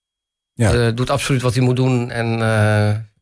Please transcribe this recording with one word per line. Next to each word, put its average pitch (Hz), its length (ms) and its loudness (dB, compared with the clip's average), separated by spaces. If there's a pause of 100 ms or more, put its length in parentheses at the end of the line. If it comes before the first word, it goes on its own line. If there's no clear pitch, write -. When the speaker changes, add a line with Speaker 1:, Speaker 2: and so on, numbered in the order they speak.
(540)
Speaker 1:
Ja. 120 200 2
Speaker 2:
eh, 117 220 2
doet 127 140 -2
absoluut 135 320 0
wat 123 120 0
hij 127 100 0
moet 123 120 2
doen 127 360 0
en, 113 300 -4
eh, 107 540 2 (260)